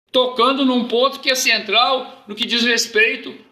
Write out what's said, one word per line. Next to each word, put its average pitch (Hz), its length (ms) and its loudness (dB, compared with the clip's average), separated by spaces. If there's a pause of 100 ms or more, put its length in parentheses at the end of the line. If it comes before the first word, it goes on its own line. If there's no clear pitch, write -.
(120)
tocando 254 520 2
num 247 240 2
ponto 254 320 0
que - 100 -2
é 262 60 2
central 240 920 0
no 208 80 -10
que 226 100 -6
diz 233 180 0
respeito 233 720 0 (160)